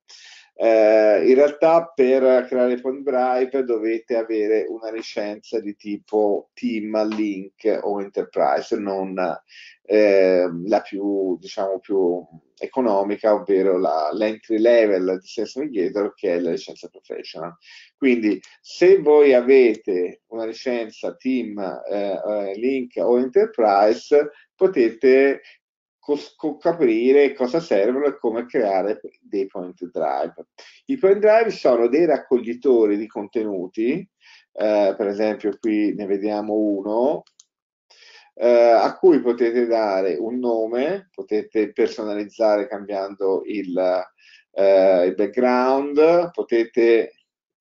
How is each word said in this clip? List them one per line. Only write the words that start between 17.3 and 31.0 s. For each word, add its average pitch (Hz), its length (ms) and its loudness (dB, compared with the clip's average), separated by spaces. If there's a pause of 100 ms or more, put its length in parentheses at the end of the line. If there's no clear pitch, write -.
Quindi 110 460 0 (220)
se 185 380 4
voi 147 340 6
avete 113 920 2
una 113 180 -10
licenza 110 680 -8
Team, 113 420 -6
eh, 95 680 -6
eh, 101 280 -4
Link 123 420 -4
o 113 220 2
Enterprise, 127 1120 2 (240)
potete 143 880 2 (560)
cos-, 147 380 -6
co-, 151 200 -8
capire 135 800 2
cosa 127 260 -2
servono 127 460 0
e 135 100 -2
come 117 300 -4
creare 101 540 -2 (200)
dei 98 260 -4
Point 90 440 -14
Drive. 78 560 -6 (400)
I 135 100 -4
Point 196 220 2